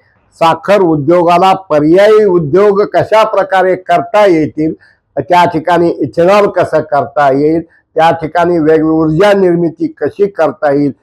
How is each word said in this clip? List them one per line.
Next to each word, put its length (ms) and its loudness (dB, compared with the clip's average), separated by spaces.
साखर 460 0
उद्योगाला 760 2
पर्यायी 720 2
उद्योग 580 0
कशा 440 0
प्रकारे 500 -2
करता 500 0
येतील, 480 -2
त्या 260 0
ठिकाणी 440 -2
इथेनॉल 580 0
कसं 340 -2
करता 520 -2
येईल, 300 0
त्या 160 2
ठिकाणी 480 -2
वेग-, 260 2
ऊर्जा 480 0
निर्मिती 540 -2
कशी 400 -4
करता 460 -4
येईल, 200 -2